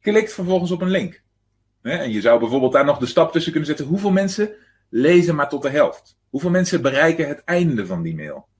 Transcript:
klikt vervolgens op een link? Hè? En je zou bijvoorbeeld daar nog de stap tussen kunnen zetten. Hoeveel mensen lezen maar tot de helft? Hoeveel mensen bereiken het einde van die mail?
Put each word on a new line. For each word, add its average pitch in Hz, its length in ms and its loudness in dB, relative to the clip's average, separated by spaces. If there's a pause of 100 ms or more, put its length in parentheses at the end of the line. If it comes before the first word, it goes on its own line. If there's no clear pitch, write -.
klikt 214 320 0
vervolgens 180 380 -2
op 180 100 -4
een 185 100 0
link? 190 320 -4 (600)
Hè? 143 140 -4
En 135 140 -6
je 107 100 -2
zou 117 180 4
bijvoorbeeld 127 340 0
daar 139 120 4
nog 143 140 0
de 127 80 -4
stap 160 260 2
tussen 160 200 -2
kunnen 156 160 -2
zetten. 151 180 -6
Hoeveel 196 240 -2
mensen 196 440 -2 (340)
lezen 165 460 4
maar 143 140 0
tot 143 140 -8
de 143 60 -2
helft? - 500 -2 (100)
Hoeveel 165 220 -4
mensen 180 320 0
bereiken 151 460 0
het 143 160 -12
einde 165 420 0
van 90 160 -6
die 82 140 -6
mail? 73 320 -14 (120)